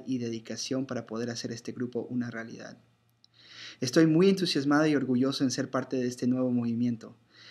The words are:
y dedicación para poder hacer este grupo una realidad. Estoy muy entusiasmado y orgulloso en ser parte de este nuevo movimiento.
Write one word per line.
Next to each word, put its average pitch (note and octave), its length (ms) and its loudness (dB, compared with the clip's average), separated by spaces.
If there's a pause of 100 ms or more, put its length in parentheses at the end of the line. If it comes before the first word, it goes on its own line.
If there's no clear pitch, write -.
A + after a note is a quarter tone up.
y B2+ 140 -2
dedicación A#2 640 -6
para A#2+ 220 -6
poder A#2 240 -4
hacer A#2+ 200 -6
este A2+ 200 -10
grupo A#2+ 360 -6
una A#2+ 220 -4
realidad. A#2 480 -12 (1040)
Estoy D#3+ 240 6
muy E3 240 6
entusiasmado D#3 560 2
y D3+ 100 4
orgulloso C3+ 480 2
en C3 60 2
ser B2 220 -4
parte C3 260 -2
de B2 80 0
este B2 220 -2
nuevo B2+ 240 2
movimiento. A#2 680 -2 (340)